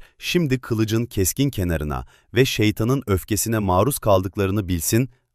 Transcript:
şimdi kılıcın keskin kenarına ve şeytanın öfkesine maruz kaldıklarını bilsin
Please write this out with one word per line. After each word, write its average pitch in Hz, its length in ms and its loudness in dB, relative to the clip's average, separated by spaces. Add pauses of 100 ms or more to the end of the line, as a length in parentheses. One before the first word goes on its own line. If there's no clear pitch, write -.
(180)
şimdi 139 440 -2
kılıcın 113 440 -2
keskin 131 440 0
kenarına 76 580 -4 (260)
ve 123 120 4
şeytanın 110 600 0
öfkesine 107 520 -2
maruz 98 400 0
kaldıklarını 98 680 2
bilsin 110 420 0 (260)